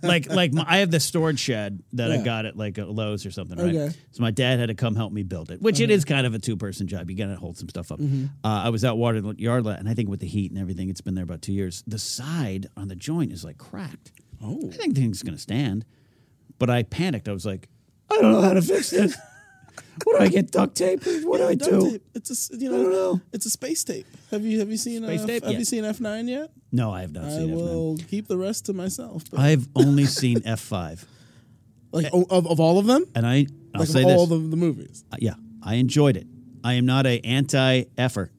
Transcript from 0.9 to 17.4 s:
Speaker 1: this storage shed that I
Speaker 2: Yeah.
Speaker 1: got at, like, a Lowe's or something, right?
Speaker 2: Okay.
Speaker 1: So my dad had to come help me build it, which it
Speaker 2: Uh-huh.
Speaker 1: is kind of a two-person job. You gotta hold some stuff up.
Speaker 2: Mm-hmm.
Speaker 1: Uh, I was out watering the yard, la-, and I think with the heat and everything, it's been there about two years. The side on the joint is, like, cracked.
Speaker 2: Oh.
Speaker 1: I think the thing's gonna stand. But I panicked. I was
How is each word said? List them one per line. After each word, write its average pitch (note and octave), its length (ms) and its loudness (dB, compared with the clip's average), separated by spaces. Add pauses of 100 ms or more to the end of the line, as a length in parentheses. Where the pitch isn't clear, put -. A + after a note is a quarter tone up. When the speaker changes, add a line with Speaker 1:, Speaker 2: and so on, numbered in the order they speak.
Speaker 1:
this D#3+ 140 2
storage D#3+ 340 0
shed G#2 420 -4 (120)
that A#2+ 180 0
I - 40 2
Speaker 2:
Yeah. A2 100 0
Speaker 1:
got A2+ 200 -2
at, G2+ 120 -10
like, G#2+ 200 -6
a G#2 60 -6
Lowe's G#2+ 420 -4
or F#2+ 60 -8
something, G2 260 -10
right? F3 160 0
Speaker 2:
Okay. D#3 220 -2 (160)
Speaker 1:
So - 100 -6
my A2+ 100 2
dad B2+ 280 2
had A#2+ 80 0
to A2 80 -4
come A2 220 -2
help A2 160 -4
me G2+ 100 -4
build F2 260 -8
it, F2+ 120 -10
which G#3 180 2
it A#3 60 4
Speaker 2:
Uh-huh. G#3+ 80 4
Speaker 1:
is F#3 100 4
kind C#3 240 0
of A2+ 60 0
a A2+ 60 -4
two-person G2+ 480 -4
job. F2 220 -8
You F#2+ 60 -8
gotta G2 220 -6
hold E2 200 -12
some - 120 -14
stuff F2 240 -10
up. - 80 -8
Speaker 2:
Mm-hmm. C#3 240 -2 (180)
Speaker 1:
Uh, G#2 220 0
I - 40 2
was A2+ 140 0
out A#2 140 2
watering A2+ 260 0
the G#2+ 180 -6
yard, A#2 240 0
la-, G#2+ 60 -2
and G2 160 -6
I A2+ 60 -2
think G#2 160 -2
with G2 100 -6
the F#2+ 80 -8
heat F#2+ 240 -4
and G2 80 -8
everything, F#2 300 -6
it's F2+ 100 -8
been F#2 160 -6
there F#2 80 -4
about E2+ 180 -10
two G2 120 -6
years. F#2+ 340 -6
The A2 100 -8
side B2 760 -6
on G2 140 -10
the F#2 80 -12
joint D#3+ 340 -4
is, E2 140 -12
like, E2+ 120 -16
cracked. - 540 -16 (320)
Speaker 2:
Oh. D3+ 160 -8 (140)
Speaker 1:
I - 20 -16
think E4+ 200 -2
the C#3 60 2
thing's A2 220 -2
gonna D#2 140 -8
stand. A2 480 -4 (760)
But B2 100 2
I B2 140 2
panicked. D#3 440 -4
I G#2 40 -6
was F#2+ 140 -6